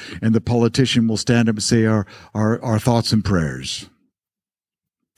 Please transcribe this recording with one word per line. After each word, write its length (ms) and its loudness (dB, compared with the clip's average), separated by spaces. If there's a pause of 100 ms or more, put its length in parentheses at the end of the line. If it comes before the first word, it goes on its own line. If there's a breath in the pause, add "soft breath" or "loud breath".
(220 loud breath)
and 140 2
the 40 2
politician 680 2
will 100 -2
stand 320 2
up 60 -2
and 80 -6
say, 220 2
"Our, 200 2 (300 loud breath)
our, 260 0
our 180 0
thoughts 320 0
and 140 2
prayers 640 -4 (1300)